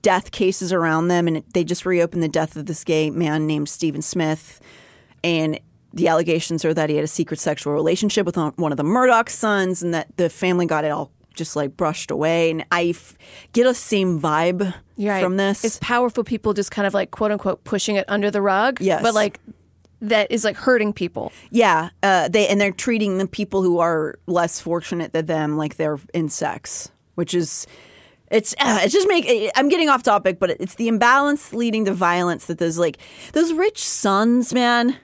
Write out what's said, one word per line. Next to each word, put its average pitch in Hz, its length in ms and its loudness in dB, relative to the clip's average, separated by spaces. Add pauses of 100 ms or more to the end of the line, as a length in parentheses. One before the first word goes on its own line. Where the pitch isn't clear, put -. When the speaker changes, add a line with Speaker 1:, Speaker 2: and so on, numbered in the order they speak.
Speaker 1:
death 185 300 2
cases 185 400 -2
around 165 360 2
them, 175 200 2
and 160 160 -2 (100)
they 180 80 2
just 175 240 -4
reopened 170 360 0
the 160 60 0
death 160 280 -2
of 151 100 -10
this 160 160 -8
gay 156 280 0
man 156 360 -2
named 151 220 -2
Stephen 156 340 -4
Smith, 156 560 -4 (640)
and 160 380 -2 (320)
the 165 160 0
allegations 165 560 0
are 160 100 2
that 156 140 0
he 151 80 0
had 151 80 0
a 156 40 -6
secret - 300 -4
sexual 147 360 -4
relationship 185 500 0
with 175 120 -2
one 156 360 -2
of 135 60 -4
the 147 60 -2
Murdoch 233 460 4
sons, 190 520 0
and 175 120 -2
that - 220 -4
the 170 140 2
family 180 360 0
got 156 180 0
it 156 60 0
all 151 200 -6 (240)
just, - 220 -8
like, 143 200 -2
brushed - 340 -4
away. 165 400 2
And 160 220 -4
I 175 180 0
f-, - 260 -10 (360)
get 240 140 4
a 254 80 4
same 190 460 0
vibe 175 540 0 (240)
Speaker 2:
Right. 202 240 0
Speaker 1:
from 185 140 0
this. 196 280 0
Speaker 2:
It's 220 160 -2
powerful 240 440 0
people 214 300 -2
just 196 160 -2
kind 202 160 -2
of, 190 80 -2
like, 190 160 -2
quote 214 220 -2
unquote, 196 320 -4
pushing 208 320 -2
it 190 120 0
under 202 220 0
the 202 120 -2
rug. 202 380 2
Speaker 1:
Yes. 175 220 2
Speaker 2:
But, 226 120 2
like, 208 260 0 (600)
that 214 300 2
is, 214 140 0
like, 208 120 0
hurting 214 360 2
people. - 400 -6 (180)
Speaker 1:
Yeah. 180 400 4 (120)
Uh, 185 260 4
they, 202 200 2
and 202 120 4
they're 196 120 2
treating 208 460 0
the 190 80 -2
people 196 360 -4
who 175 160 2
are 165 380 0 (100)
less 170 340 0
fortunate 170 520 -4
than 160 140 0
them 156 300 -2
like 151 200 -4
they're 151 220 -2 (160)
insects, - 760 -6 (240)
which 175 200 -4
is, 165 320 -2 (640)
it's, 214 300 0
uh, 226 220 2
it's 208 100 2
just 381 160 4
make, 233 480 2
I'm 277 120 4
getting 330 200 2
off 254 140 4
topic, 202 360 2
but 180 120 0
it's - 240 -6
the 226 140 -2
imbalance 262 680 2
leading 220 320 0
to 190 80 0
violence 175 520 0
that 165 120 -6
those, 165 200 -2
like, 165 200 0 (340)
those 330 200 2
rich 370 300 0
sons, 233 720 0
man. 240 520 2